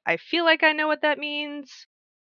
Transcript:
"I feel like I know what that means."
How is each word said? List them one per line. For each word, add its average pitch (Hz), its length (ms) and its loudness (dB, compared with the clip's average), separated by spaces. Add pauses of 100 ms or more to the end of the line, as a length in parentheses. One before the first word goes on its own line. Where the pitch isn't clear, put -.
"I 170 100 0
feel 330 280 -2
like 320 180 4
I 311 100 6
know 311 140 -2
what 302 160 -2
that 294 160 2
means." 294 680 -10 (500)